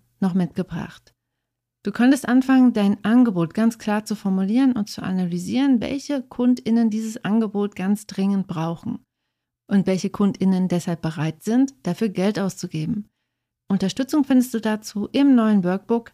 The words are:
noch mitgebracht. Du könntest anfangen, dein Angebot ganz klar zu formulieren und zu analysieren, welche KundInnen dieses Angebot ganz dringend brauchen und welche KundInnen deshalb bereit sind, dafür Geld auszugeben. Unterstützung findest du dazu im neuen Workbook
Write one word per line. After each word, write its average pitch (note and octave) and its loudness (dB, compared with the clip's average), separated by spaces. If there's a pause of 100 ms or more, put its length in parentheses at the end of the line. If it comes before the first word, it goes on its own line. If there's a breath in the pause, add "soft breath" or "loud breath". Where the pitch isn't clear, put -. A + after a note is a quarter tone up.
(200)
noch F#3 0
mitgebracht. - -6 (720)
Du G3+ -6
könntest B3+ 2
anfangen, B3+ 4
dein G#3 0
Angebot G#3 2
ganz A3+ 0
klar G#3+ -4
zu G#3+ -6
formulieren G3+ 0
und G#3 -4
zu - -12
analysieren, F#3 0
welche C#4 -4
KundInnen A#3 0
dieses A3 -6
Angebot G3+ -2
ganz G3 -2
dringend G3 -2
brauchen E3 -6 (680)
und G3 0
welche F#3+ -2
KundInnen F#3+ 0
deshalb E3+ -2
bereit D#3+ -6
sind, B3+ 0
dafür F#3 -2
Geld F#3+ -2
auszugeben. F#3 -6 (580)
Unterstützung C4 -2
findest B3+ 4
du A3+ -4
dazu G#3+ -6
im C#4 4
neuen G#3+ 4
Workbook F#3+ -2